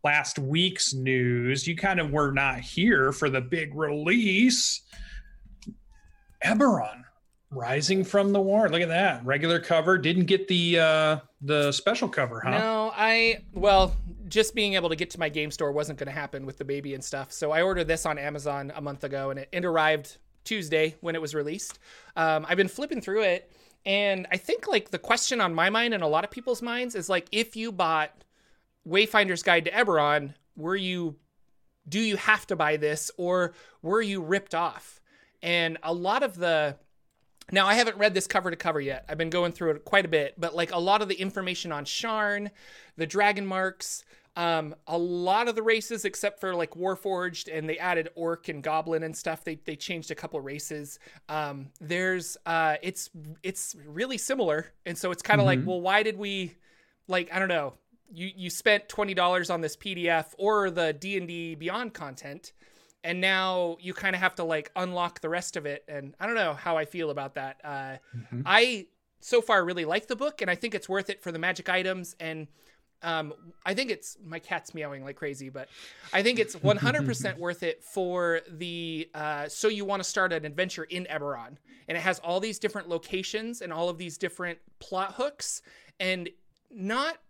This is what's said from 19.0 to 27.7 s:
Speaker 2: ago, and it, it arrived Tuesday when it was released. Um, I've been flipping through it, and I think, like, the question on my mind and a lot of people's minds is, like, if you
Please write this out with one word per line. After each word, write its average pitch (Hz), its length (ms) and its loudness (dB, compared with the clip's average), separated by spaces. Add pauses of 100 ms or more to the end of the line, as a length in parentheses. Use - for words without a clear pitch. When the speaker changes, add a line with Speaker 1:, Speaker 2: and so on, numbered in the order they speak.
Speaker 2:
ago, 139 260 -4
and 135 100 -6
it, 139 120 -12
it 180 120 -2
arrived 156 540 2 (260)
Tuesday 160 560 0
when 170 140 -4
it 160 80 -4
was 151 120 -6
released. 151 440 -4 (380)
Um, 160 320 4
I've 175 100 2
been 190 100 4
flipping 277 320 -4
through 208 220 0
it, 185 280 2 (360)
and 196 440 2
I - 60 2
think, 440 320 -2
like, 233 220 2
the 175 80 -4
question 233 420 2
on 175 140 2
my 165 160 4
mind 226 240 2
and 185 80 0
a 160 40 2
lot 156 180 4
of 208 60 -8
people's 247 300 -4
minds 240 340 -4
is, 175 140 -6
like, 180 240 2
if 226 240 0
you 226 160 -6